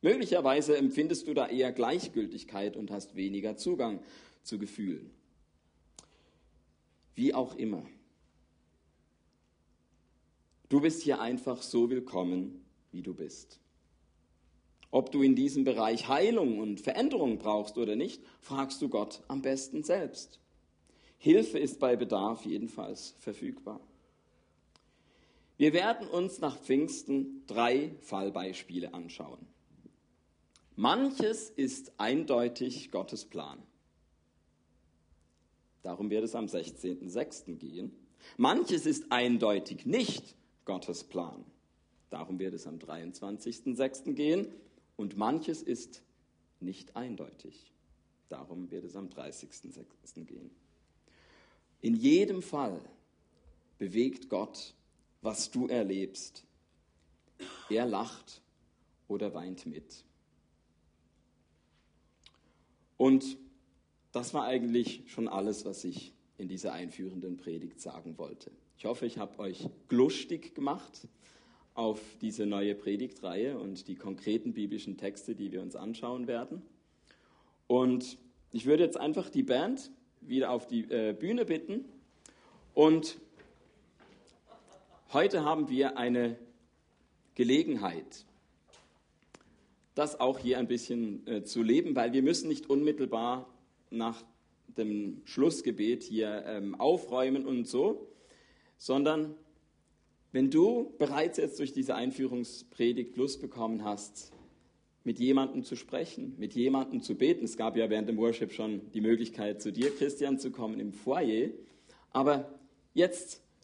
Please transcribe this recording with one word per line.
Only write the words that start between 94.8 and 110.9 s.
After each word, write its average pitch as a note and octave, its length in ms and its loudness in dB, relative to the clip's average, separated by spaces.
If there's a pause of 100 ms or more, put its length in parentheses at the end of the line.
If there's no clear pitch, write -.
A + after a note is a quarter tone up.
Schlussgebet B2 800 2
hier, G#2+ 440 -2
ähm, G2+ 280 -6
aufräumen C3+ 720 2
und B2 220 -2
so, E3 400 0 (680)
sondern D3+ 580 2 (1000)
wenn C3+ 160 4
du G3 480 4
bereits D3+ 420 2
jetzt - 200 0
durch C3+ 140 -4
diese C3 240 0
Einführungspredigt B2 1200 -2
Lust C3+ 240 0
bekommen A2+ 420 -4
hast, - 480 -6 (720)
mit A#2 160 -2
jemandem C3 460 4
zu - 100 -8
sprechen, - 640 -6
mit G#2 160 -8
jemandem C3 480 2
zu G#2 140 -4
beten. C3+ 280 4
Es - 120 -6
gab A2 200 0
ja A2+ 140 2
während G#2+ 180 0
dem A2+ 80 0
Worship A2+ 360 0
schon G#2+ 400 -6
die G#2+ 80 -2
Möglichkeit, A2 600 2
zu G#2+ 120 -4
dir, C3 200 0
Christian, C#3 460 0
zu B2+ 140 -4
kommen A2 260 -6
im G#2+ 140 -6